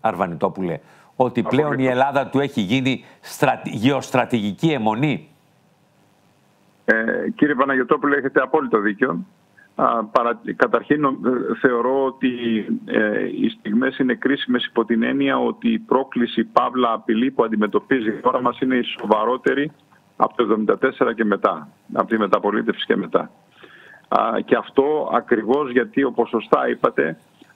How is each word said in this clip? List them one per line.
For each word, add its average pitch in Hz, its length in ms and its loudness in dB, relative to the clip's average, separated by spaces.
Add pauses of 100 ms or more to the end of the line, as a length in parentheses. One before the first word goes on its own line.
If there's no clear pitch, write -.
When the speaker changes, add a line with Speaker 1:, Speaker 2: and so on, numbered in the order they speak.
Speaker 1:
Αρβανιτόπουλε, 90 800 -2 (360)
ότι 123 280 0
πλέον 147 260 2
η - 20 -2
Speaker 2:
Απόλυτο. 131 200 0
Speaker 1:
Ελλάδα 131 360 2
του 131 120 0
έχει - 220 -2
γίνει 123 420 -2 (180)
στρατη-, - 480 -2
γεωστρατηγική 127 1040 0
αιμονή; 117 580 -2 (1600)
Speaker 2:
Ε, 107 480 0
κύριε 147 200 2
Παναγιωτόπουλε, 139 600 0
έχετε 135 260 0
απόλυτο 127 380 0
δίκιο. 127 460 -2 (500)
Α, 120 280 0
παρα-, 117 360 0 (160)
καταρχήν, 131 440 0
νο-, 139 260 0
ε, 120 360 -2
θεωρώ 127 440 2
ότι, 131 240 -2 (560)
ε, 107 400 0
οι 92 240 -2 (100)
στιγμές 123 380 -2
είναι 127 160 0
κρίσιμες 123 520 -2
υπό 113 200 -2
την 113 180 0
έννοια 135 360 0
ότι 117 320 -2
η 110 80 0
πρόκληση, 120 640 0
παύλα 123 480 0
απειλή 113 400 0
που 123 120 2
αντιμετωπίζει 110 640 0
η 104 140 -4
χώρα 123 180 0
μας 120 180 -2
είναι 131 160 0
η 123 80 2
σοβαρότερη 127 880 0 (440)
από - 200 0
το 123 80 2
εβδομήντα 107 340 0
τέσσερα 127 360 0
και 110 120 -2
μετά, 95 440 -2 (240)
από - 140 0
τη 113 100 0
μεταπολίτευση 104 680 0
και 104 100 0
μετά. - 360 -2 (760)
Α, 110 380 2
και 127 100 2
αυτό 143 580 0
ακριβώς 120 580 0
γιατί, 120 320 0
όπως 120 260 0
σωστά 123 400 0
είπατε, 123 480 -2 (380)